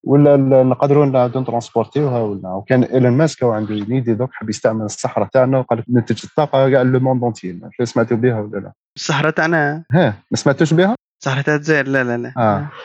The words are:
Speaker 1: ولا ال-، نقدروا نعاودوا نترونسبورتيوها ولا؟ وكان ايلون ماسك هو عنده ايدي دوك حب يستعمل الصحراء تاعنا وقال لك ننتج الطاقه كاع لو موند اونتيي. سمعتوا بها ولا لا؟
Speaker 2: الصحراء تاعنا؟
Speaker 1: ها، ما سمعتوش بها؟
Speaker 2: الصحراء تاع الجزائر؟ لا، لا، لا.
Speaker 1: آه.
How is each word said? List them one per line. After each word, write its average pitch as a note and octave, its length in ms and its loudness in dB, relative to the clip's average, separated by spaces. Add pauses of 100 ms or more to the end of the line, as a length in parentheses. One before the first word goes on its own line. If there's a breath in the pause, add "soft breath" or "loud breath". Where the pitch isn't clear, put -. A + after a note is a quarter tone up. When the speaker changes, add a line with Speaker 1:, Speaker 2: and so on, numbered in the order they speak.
Speaker 1:
ولا C#3+ 320 6
ال-، C3 320 4
نقدروا C#3+ 380 2
نعاودوا C3 360 0
نترونسبورتيوها A#2+ 800 -2
ولا؟ G2 300 -4
وكان A#2 340 0
ايلون B2 280 2
ماسك D3+ 320 0
هو A#2+ 80 2
عنده G#2+ 240 -4
ايدي A#2 380 -2
دوك B2 200 -4
حب A2 160 -10
يستعمل A2 360 -2
الصحراء G#2 420 -4
تاعنا C3 320 2
وقال A#2+ 200 -2
لك A#2 100 -10
ننتج A#2 340 0
الطاقه C3+ 460 0
كاع C3 120 4
لو B2+ 180 2
موند B2+ 240 0
اونتيي. F#2 360 -6 (240)
سمعتوا A#2 340 0
بها A#2 220 0
ولا G#2 200 -8
لا؟ - 140 -14 (220)
Speaker 2:
الصحراء D#3 360 -2
تاعنا؟ D#3+ 600 -2
Speaker 1:
ها، C3+ 220 2 (180)
ما A#2 60 -2
سمعتوش C#3+ 360 2
بها؟ F#3+ 220 2 (260)
Speaker 2:
الصحراء C3+ 220 -4
تاع D3+ 120 0
الجزائر؟ D3 320 0
لا، C3+ 160 0
لا، A#2+ 140 -2
لا. A#2+ 200 -8
Speaker 1:
آه. G#2 320 0 (160)